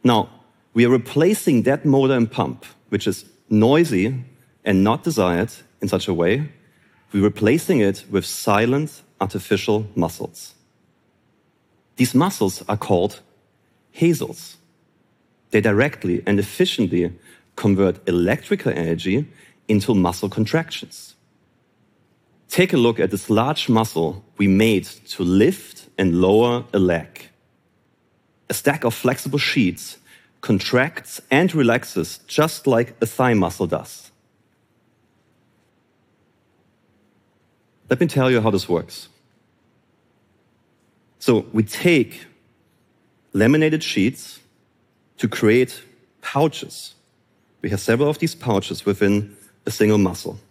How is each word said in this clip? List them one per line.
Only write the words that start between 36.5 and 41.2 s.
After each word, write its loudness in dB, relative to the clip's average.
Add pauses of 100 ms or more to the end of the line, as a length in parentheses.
Let 0
me 2
tell 0
you 4
how 2
this -2
works. -4 (2000)
So 2